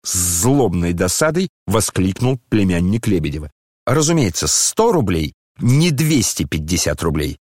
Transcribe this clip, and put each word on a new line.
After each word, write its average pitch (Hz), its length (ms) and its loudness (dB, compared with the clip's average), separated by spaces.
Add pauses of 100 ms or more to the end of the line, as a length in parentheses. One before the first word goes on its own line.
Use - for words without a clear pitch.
С 90 380 -2
злобной 98 500 2
досадой 151 560 0 (180)
воскликнул 98 800 0
племянник 95 580 0
Лебедева. 78 460 -2 (340)
«Разумеется, 143 600 0
сто - 420 0
рублей, 92 440 0 (260)
не 151 320 4
двести 135 520 0
пятьдесят 78 600 -2
рублей. 76 400 -2